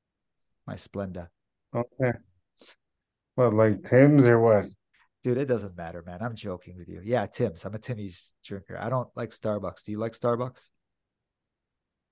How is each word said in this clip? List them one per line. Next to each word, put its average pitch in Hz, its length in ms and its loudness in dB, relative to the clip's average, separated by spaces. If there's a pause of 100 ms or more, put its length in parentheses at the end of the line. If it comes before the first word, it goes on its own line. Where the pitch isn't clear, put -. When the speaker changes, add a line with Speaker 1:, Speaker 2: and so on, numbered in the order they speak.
(680)
Speaker 1:
My 101 100 -10
Splenda. 90 520 -10 (460)
Speaker 2:
Okay. 123 380 -2 (1200)
What, 120 180 4
like 107 360 2
Tim's 139 380 8
or 117 140 6
what? 107 240 6 (600)
Speaker 1:
Dude, 123 120 0
it 139 100 -2
doesn't 101 300 -4
matter, 85 300 -12
man. 90 160 -12
I'm 113 140 -8
joking 92 400 -12
with 87 120 -18
you. 87 140 -14
Yeah, 110 240 -2
Tim's. 98 380 -4
I'm 104 100 -10
a 110 40 -10
Timmy's 107 540 -10 (120)
drinker. 95 340 -12
I 98 100 -6
don't 123 280 -4
like 117 140 -8
Starbucks. 104 520 -6
Do - 80 -12
you 104 80 -6
like 113 140 -6
Starbucks? 123 560 -4 (1400)